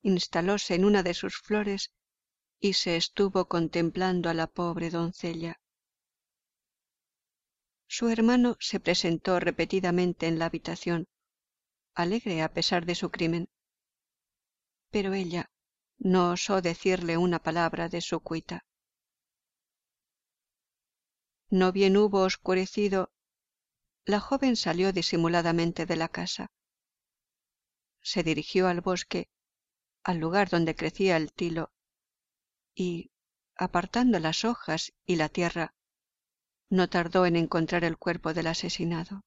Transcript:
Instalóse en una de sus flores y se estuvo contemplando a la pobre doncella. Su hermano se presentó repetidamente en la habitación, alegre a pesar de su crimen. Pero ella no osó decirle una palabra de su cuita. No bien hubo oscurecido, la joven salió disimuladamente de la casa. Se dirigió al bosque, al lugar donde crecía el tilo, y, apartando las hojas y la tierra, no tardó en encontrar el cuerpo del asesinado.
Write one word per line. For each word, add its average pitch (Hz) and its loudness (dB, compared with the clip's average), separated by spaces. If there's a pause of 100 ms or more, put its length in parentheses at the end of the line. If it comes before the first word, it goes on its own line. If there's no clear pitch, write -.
Instalóse 185 0
en 180 4
una 202 6
de 175 -2
sus - -6
flores 208 -4 (680)
y 196 2
se 170 0
estuvo 190 0
contemplando 170 0
a 165 0
la 160 0
pobre 165 -4
doncella. 170 -6 (2250)
Su - -2
hermano 240 4
se - -4
presentó 175 0
repetidamente 175 0
en 165 0
la 165 0
habitación, 165 -6 (840)
alegre 180 -2
a 156 -2
pesar 170 -2
de 175 -2
su 175 -6
crimen. 170 -2 (1400)
Pero 196 -2
ella 175 -6 (480)
no 180 4
osó 190 0
decirle 175 0
una 175 2
palabra 170 -2
de 170 -6
su 165 -4
cuita. - -10 (2750)
No 185 4
bien 190 4
hubo 202 4
oscurecido, 190 0 (960)
la 202 2
joven 269 2
salió 180 0
disimuladamente 170 2
de 175 -2
la 165 -2
casa. 180 -8 (1500)
Se - -4
dirigió 160 0
al 175 0
bosque, - -4 (760)
al 175 -2
lugar 175 0
donde 165 0
crecía 170 0
el 156 -2
tilo, 165 -4 (1000)
y, 175 -6 (440)
apartando 190 0
las 160 -2
hojas - -4 (120)
y 180 0
la 156 0
tierra, 170 -4 (960)
no 185 4
tardó 180 2
en 170 4
encontrar 170 0
el 165 -2
cuerpo 170 -4
del 165 -2
asesinado. 170 -4